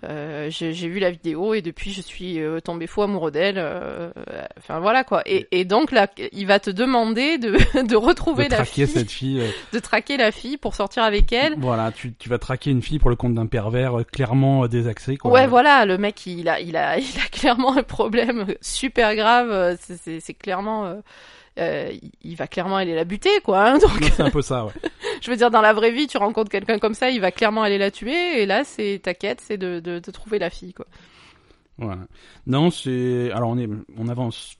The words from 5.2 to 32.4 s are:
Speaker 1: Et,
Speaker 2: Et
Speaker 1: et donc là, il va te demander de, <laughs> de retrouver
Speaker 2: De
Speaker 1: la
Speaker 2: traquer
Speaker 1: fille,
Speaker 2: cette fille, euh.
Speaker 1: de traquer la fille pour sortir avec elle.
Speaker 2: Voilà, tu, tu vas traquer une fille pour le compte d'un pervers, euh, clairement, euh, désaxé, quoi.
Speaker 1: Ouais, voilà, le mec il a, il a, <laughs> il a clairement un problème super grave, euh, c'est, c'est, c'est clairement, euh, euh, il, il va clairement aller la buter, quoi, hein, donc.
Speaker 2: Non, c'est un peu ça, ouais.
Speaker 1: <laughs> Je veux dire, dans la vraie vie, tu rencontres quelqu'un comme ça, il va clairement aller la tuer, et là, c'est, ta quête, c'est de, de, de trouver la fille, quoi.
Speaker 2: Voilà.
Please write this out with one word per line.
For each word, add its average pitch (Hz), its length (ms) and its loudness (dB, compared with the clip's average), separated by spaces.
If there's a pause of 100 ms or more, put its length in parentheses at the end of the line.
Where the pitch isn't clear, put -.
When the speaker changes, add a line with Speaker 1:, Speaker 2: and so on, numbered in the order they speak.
Speaker 1:
Et, 190 280 0
Speaker 2:
Et 180 80 2
Speaker 1:
et 185 40 0
donc 208 280 2
là, 202 140 6 (260)
il 196 120 -8
va 202 140 6
te - 100 -6
demander 240 680 2
de, 233 160 -2
<laughs> 262 340 6
de 226 80 2
retrouver 285 520 2
Speaker 2:
De - 40 -2
Speaker 1:
la - 60 2
Speaker 2:
traquer 127 280 0
Speaker 1:
fille, - 20 0
Speaker 2:
cette 123 240 0
fille, 131 280 -4
euh. 117 80 0 (240)
Speaker 1:
de 240 80 -2
traquer 233 380 -2
la 233 160 4
fille 269 240 -10
pour - 180 -6
sortir 208 280 -2
avec 214 280 4
elle. 285 260 2
Speaker 2:
Voilà, 113 360 -2
tu, 120 220 -12
tu - 120 -18
vas 120 100 0
traquer 131 340 -4
une 127 100 2
fille 151 180 -2
pour 127 120 8
le 120 40 2
compte 120 200 -2
d'un 113 120 -2
pervers, 120 540 -2
euh, - 20 -2
clairement, 135 640 2
euh, - 20 0
désaxé, 120 480 -4
quoi. 240 160 0
Speaker 1:
Ouais, 254 160 8
voilà, 254 380 6
le 185 120 2
mec 208 300 -4
il 175 220 -4
a, 160 100 0
il 165 160 -8
a, 147 220 0
<laughs> - 20 0
il 262 260 -6
a - 60 -10
clairement 254 460 2
un 262 60 2
problème 226 760 -2
super 226 560 0
grave, 233 360 4
euh, 180 280 2
c'est, - 160 -16
c'est, 165 240 -12
c'est 160 140 -16
clairement, 202 520 -4
euh, 180 100 -8 (640)
euh, 151 320 -4 (100)
il, - 100 -18 (120)
il 165 120 -12
va 165 120 -8
clairement 190 300 -4
aller 180 180 -2
la 160 100 -2
buter, 208 240 -2 (160)
quoi, 196 240 4
hein, 269 80 6
donc. - 240 6
Speaker 2:
Non, - 60 4 (100)
c'est 160 60 2
un - 80 2
peu 147 100 0
ça, 127 240 -4
ouais. 101 60 -8 (120)
Speaker 1:
<laughs> - 380 -8
Je - 100 -12
veux 247 60 -2
dire, 233 140 4
dans 220 100 6
la 214 100 8
vraie 220 200 4
vie, 269 160 -2
tu 254 100 -4
rencontres 214 320 0
quelqu'un 208 300 -2
comme 214 160 -2
ça, 254 140 0
il 247 120 -2
va 185 100 2
clairement 220 300 0
aller 202 160 2
la 196 140 0
tuer, 311 500 -2
et 202 60 2
là, 202 180 0
c'est, 202 380 -6
ta 180 100 -4
quête, 202 260 -6
c'est - 180 -8
de, 180 220 -6
de, 170 200 -8
de 175 120 -18
trouver 214 280 -6
la 175 100 -2
fille, 180 240 -18
quoi. - 120 -16 (920)
Speaker 2:
Voilà. 95 240 -8 (460)